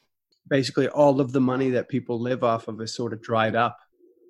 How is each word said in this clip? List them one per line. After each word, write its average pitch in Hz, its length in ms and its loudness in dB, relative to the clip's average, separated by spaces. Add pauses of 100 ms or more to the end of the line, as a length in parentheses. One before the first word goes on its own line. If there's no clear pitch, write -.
(500)
basically 135 380 0
all 143 320 4
of 131 120 -2
the 135 100 2
money 127 300 2
that 120 180 -2
people 120 300 -4
live 123 240 -2
off 113 240 0
of 110 140 -10
is 110 140 -10
sort 117 180 -6
of 110 80 -12
dried 110 340 0
up. 113 220 0 (520)